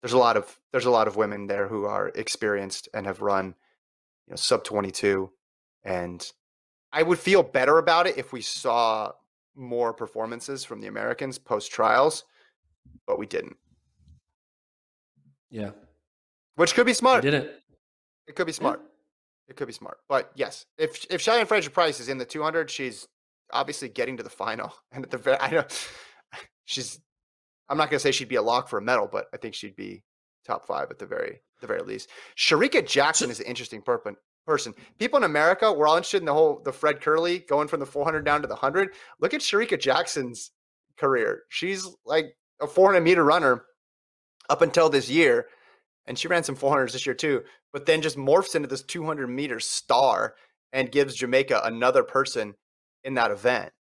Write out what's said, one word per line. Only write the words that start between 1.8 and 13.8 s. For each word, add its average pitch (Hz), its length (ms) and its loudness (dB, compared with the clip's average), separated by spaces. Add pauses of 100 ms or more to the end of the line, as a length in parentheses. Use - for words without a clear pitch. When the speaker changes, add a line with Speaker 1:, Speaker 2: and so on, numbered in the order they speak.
Speaker 1:
are 101 240 -2
experienced 101 840 -6
and 104 120 -6
have 95 160 -8
run, 95 340 -2 (720)
you - 40 -18
know, - 40 -14
sub - 280 0
twenty-two. 98 680 -2 (520)
And 90 460 -8 (640)
I 156 120 2
would 170 160 2
feel 190 240 4
better 139 340 4
about 170 300 4
it 160 100 -2
if 127 160 -10
we 123 80 -10
saw 113 720 0 (420)
more 120 380 -4
performances 117 720 -10
from 107 160 -14
the 104 60 -14
Americans 117 500 -8
post - 340 -6
trials, 120 540 2 (800)
but 101 140 -4
we 107 60 -10
didn't. - 320 -8 (1900)